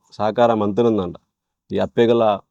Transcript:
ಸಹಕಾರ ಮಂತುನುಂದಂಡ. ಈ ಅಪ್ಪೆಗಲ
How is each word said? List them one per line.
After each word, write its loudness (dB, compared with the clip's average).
ಸಹಕಾರ 0
ಮಂತುನುಂದಂಡ. -2
ಈ -6
ಅಪ್ಪೆಗಲ 0